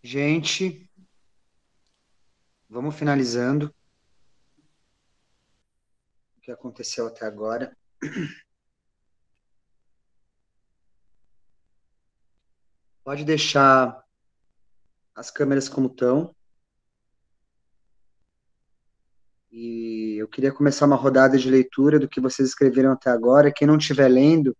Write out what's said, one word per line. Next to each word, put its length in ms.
Gente, 880
vamos 260
finalizando 760
o 40
que 100
aconteceu 540
até 200
agora. 500
Pode 220
deixar 760
as 160
câmeras 380
como 220
tão. 440
E 680
eu 120
queria 240
começar 320
uma 100
rodada 420
de 140
leitura 480
do 80
que 140
vocês 260
escreveram 460
até 160
agora. 420
Quem 160
não 100
tiver 300
lendo 520